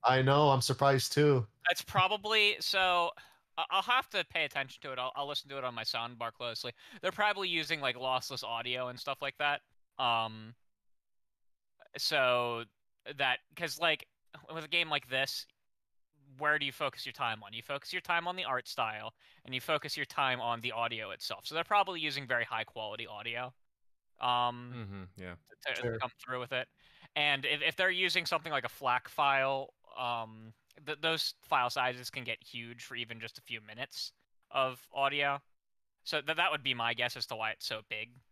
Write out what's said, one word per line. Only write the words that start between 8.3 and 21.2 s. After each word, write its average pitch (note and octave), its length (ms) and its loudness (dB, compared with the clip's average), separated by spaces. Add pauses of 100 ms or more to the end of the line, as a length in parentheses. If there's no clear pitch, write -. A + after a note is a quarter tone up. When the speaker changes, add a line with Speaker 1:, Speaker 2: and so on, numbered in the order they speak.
Speaker 2:
audio B2 460 -4
and B2 100 -12
stuff - 220 -6
like C#3 160 -6
that. C#3+ 240 0 (360)
Um, A2+ 560 0 (1400)
so B2 680 2 (500)
that, C3+ 240 2 (160)
'cause, E3 240 -6
like, D#3+ 260 2 (480)
with D#3+ 120 -8
a - 20 -16
game E3+ 220 0
like D3 180 0
this, C3 380 -2 (920)
where D3+ 200 4
do C#3+ 80 0
you C3+ 60 -2
focus - 340 -4
your C3 80 -8
time A2 300 -2
on? G2+ 100 -18
You A#2 80 -10
focus - 320 -6
your F#3 80 -4
time E3+ 260 0
on F3+ 80 -4
the F#3 80 -6
art B2+ 240 -2
style, A2 460 -4 (320)
and C3 80 -12
you B2+ 80 -4
focus D3+ 340 -2
your D3 100 -4
time B2+ 360 0
on A#2 200 0
the A#2+ 100 -4
audio A2+ 400 -2
itself. - 340 -10